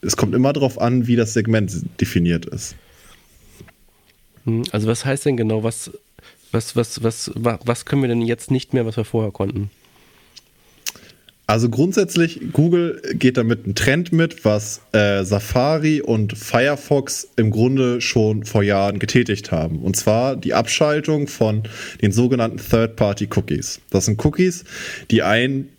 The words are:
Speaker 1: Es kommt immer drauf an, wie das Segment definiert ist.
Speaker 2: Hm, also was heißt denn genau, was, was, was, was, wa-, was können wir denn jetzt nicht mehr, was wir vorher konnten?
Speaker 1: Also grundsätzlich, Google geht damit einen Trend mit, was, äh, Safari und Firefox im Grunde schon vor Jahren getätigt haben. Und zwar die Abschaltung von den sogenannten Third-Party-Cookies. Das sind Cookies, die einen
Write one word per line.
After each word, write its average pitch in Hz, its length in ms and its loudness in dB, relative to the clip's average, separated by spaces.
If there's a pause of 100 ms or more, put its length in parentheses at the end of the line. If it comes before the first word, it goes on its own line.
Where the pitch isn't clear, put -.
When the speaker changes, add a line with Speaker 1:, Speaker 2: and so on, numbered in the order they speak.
Speaker 1:
Es - 120 0
kommt 110 180 0
immer 131 180 2
drauf 139 280 0
an, 117 260 2
wie 120 100 2
das 113 160 0
Segment 110 400 0 (280)
definiert 85 460 0
ist. - 280 -12 (1700)
Speaker 2:
Hm, 117 260 -2
also 107 160 -2
was 113 180 -2
heißt 139 200 -2
denn 139 120 2
genau, 110 260 0
was, - 280 -6 (640)
was, 113 240 -2
was, - 260 -4
was, - 320 -4
wa-, 117 300 -2
was 120 220 -2
können 139 160 0
wir 127 60 0
denn 117 140 2
jetzt 117 280 -4
nicht 131 240 0
mehr, 120 120 2
was 110 100 -6
wir 110 80 -2
vorher 110 280 -2
konnten? 101 380 -4 (1800)
Speaker 1:
Also 113 220 2
grundsätzlich, 170 720 0 (140)
Google 170 480 2 (100)
geht 127 240 2
damit 117 280 0
einen 98 100 -4
Trend 170 380 2
mit, 165 340 0
was, 107 340 0 (120)
äh, 101 320 4
Safari 143 760 0
und 110 360 0
Firefox 139 1000 0
im 110 140 4
Grunde 123 500 2
schon 107 440 0
vor 107 180 2
Jahren 101 360 2
getätigt 113 540 0
haben. 80 280 -2
Und 95 140 -2
zwar 120 420 0
die - 180 -4
Abschaltung 151 720 0
von 107 380 0 (360)
den 101 120 4
sogenannten 117 440 2
Third-Party-Cookies. 110 1300 -2
Das 95 160 2
sind 104 180 0
Cookies, 175 400 0 (460)
die 101 120 4
einen 127 460 0 (100)